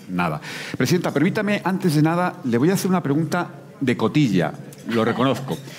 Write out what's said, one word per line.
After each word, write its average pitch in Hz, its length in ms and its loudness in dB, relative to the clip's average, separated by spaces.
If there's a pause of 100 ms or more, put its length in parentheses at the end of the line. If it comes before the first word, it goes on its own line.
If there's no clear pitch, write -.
nada. 87 300 -2 (380)
Presidenta, 160 340 0
permítame, 202 520 2
antes 180 320 0
de 151 80 4
nada, 170 400 2
le 117 160 2
voy 151 100 4
a 196 60 2
hacer 190 120 -2
una 185 140 2
pregunta 160 480 0 (300)
de 123 180 0
cotilla, 98 560 2 (360)
lo 113 140 2
reconozco. 113 540 0 (220)